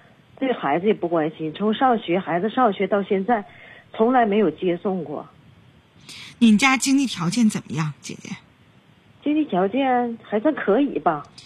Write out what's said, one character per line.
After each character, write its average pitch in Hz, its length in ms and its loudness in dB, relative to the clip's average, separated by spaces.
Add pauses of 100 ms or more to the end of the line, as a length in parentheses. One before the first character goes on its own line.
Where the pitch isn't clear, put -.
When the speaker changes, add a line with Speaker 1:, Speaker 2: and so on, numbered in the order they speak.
(380)
Speaker 1:
对 262 140 -2
孩 151 260 -2
子 180 80 -2
也 214 80 4
不 170 140 -6
关 160 280 0
心。 156 160 -8
从 214 220 -2
上 247 240 2
学， 185 220 -2
孩 170 180 -2
子 202 100 -2
上 226 240 2
学 190 140 -4
到 202 160 0
现 190 220 -2
在， 214 200 -2 (480)
从 226 200 2
来 247 120 4
没 202 140 2
有 202 140 4
接 175 240 -2
送 190 260 -4
过。 143 240 -10 (1120)
Speaker 2:
你 220 180 6
家 262 200 4
经 269 200 2
济 277 100 2
条 175 220 -4
件 214 220 2
怎 190 160 -4
么 - 80 -10
样， 151 260 -2
姐 - 220 -14
姐？ - 140 -12 (880)
Speaker 1:
经 294 100 0
济 311 120 2
条 185 200 0
件 247 560 0
还 - 160 -4
算 208 160 0
可 214 260 2
以 285 200 0
吧， 151 260 -2 (200)